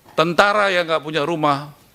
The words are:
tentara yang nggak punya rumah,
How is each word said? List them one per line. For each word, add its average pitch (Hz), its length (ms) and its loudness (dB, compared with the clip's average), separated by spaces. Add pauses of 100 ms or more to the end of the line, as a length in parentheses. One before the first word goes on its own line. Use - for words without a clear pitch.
(120)
tentara 196 560 2
yang 180 160 0
nggak 160 160 -2
punya 151 240 -4
rumah, 147 480 -2 (220)